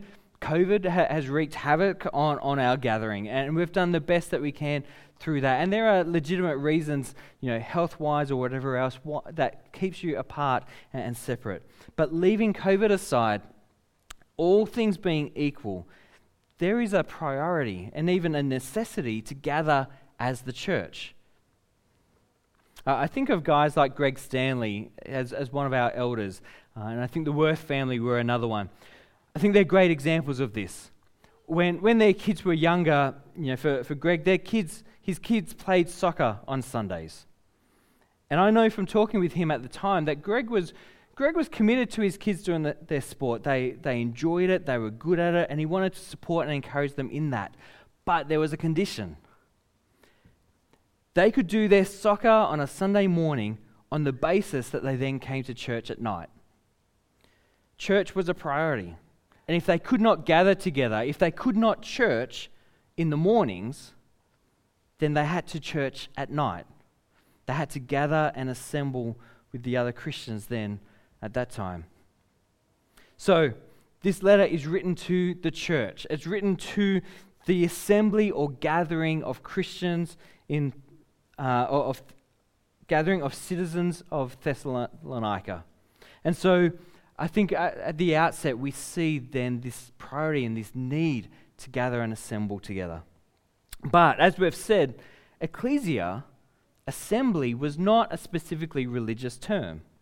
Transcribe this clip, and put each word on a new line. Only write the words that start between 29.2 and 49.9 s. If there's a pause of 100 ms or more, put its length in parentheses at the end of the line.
I
think
they're
great
examples
of
this. (560)
When,
when
their
kids
were
younger, (220)
you
know,
for,
for
Greg,
their
kids, (180)
his
kids
played
soccer
on
Sundays. (1040)
And
I
know
from
talking
with
him
at
the
time
that
Greg
was, (420)
Greg
was
committed
to
his
kids
doing
the, (100)
their
sport.
They,
they
enjoyed
it,
they
were
good
at
it,
and
he
wanted
to
support
and
encourage
them
in
that. (500)
But
there
was
a
condition. (2000)